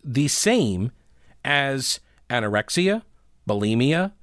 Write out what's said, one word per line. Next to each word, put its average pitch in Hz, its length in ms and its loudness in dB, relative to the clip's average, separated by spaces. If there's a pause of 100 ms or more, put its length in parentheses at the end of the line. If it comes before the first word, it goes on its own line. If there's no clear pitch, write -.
the 139 260 0
same 123 640 0 (500)
as 139 580 -2 (280)
anorexia, 123 760 0 (460)
bulimia, 123 640 0 (100)